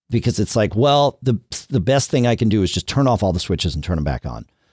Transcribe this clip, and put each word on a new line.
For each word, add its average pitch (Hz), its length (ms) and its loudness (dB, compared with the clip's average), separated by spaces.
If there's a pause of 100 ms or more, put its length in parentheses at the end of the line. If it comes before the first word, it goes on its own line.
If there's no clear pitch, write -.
because 117 300 0
it's 98 160 -2
like, 107 200 0
well, 143 460 2
the, 123 180 0 (300)
the 127 120 0
best 135 300 0
thing 120 160 2
I 117 80 2
can 113 140 0
do 107 140 2
is 90 80 0
just - 160 -6
turn 139 200 0
off 113 160 0
all 95 100 2
the 87 60 -2
switches 82 360 -4
and 73 80 -6
turn 90 140 -4
'em 76 60 -2
back 69 220 -4
on. 60 200 -10 (280)